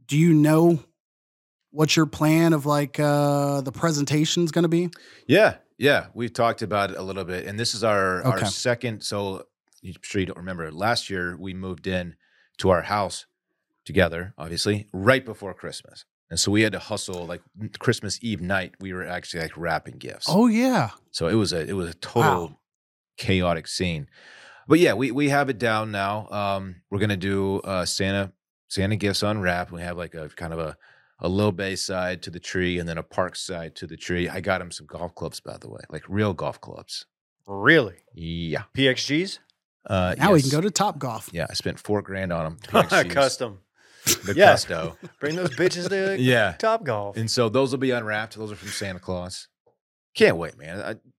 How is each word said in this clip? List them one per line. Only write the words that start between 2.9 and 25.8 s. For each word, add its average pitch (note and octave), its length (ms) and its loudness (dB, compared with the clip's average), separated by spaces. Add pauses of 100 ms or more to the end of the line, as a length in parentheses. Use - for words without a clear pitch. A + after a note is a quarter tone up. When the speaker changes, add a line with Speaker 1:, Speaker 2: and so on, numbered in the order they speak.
Speaker 1:
uh, C#3+ 640 2
the C3 100 -6
presentation's D3+ 800 0
gonna E3+ 180 2
be? E3+ 220 2 (380)
Speaker 2:
Yeah, F3+ 300 6 (200)
yeah. A#2 360 4
We've A2+ 180 -6
talked A#2 300 0
about G2+ 280 0
it F#2+ 60 -10
a E2 60 -8
little F#2+ 220 -6
bit, F2+ 220 -6
and G#2 140 -8
this A2+ 160 -2
is G#2 80 -2
our, F#2+ 400 2
our C3 140 2
Speaker 1:
Okay. A2+ 80 0
Speaker 2:
second. A#2 580 -4
So G2+ 420 -6 (380)
I'm F#2 80 -12 (100)
sure - 180 -4
you F#2 60 0
don't - 120 -12
remember. F2 340 -8
Last G#2+ 360 -2
year, F2+ 300 -4
we F#2+ 160 -10
moved F#2 320 -8
in F2+ 300 -4 (420)
to F#2+ 120 4
our F2 120 6
house G2+ 440 -2 (580)
together, E2+ 520 0
obviously, G2+ 560 -4
right B2 320 2
before G2+ 300 -12
Christmas. - 500 -16 (240)
And E2 120 -6
so - 100 2
we G#2 120 4
had G#2+ 100 2
to F#2 80 -8
hustle, F#2+ 440 -8
like, F2 180 -10 (180)
n-, G#2+ 180 -10
Christmas A2 420 -2
Eve A2 200 -4
night, F#2 400 -2
we F#2+ 120 -8
were F2+ 140 -8
actually, F2 380 -8
like, - 120 -10
wrapping D#2+ 420 -4
gifts. - 300 -12
Speaker 1:
Oh, G#3+ 200 6
yeah. A3+ 420 2 (220)
Speaker 2:
So - 160 -2
it F2+ 60 2
was G#2 180 2
a, E2+ 80 -2
it D#2+ 140 -6
was F2+ 160 -4
a E2+ 40 -14
total A#2+ 540 0
Speaker 1:
Wow. - 100 -18 (580)
Speaker 2:
chaotic F2+ 520 0
scene. E2 400 -4 (580)
But D#3+ 140 6
yeah, D3 140 6
we, A#2 180 -2
we C#3+ 160 0
have C#3+ 220 2
it A#2 80 -6
down A2 340 0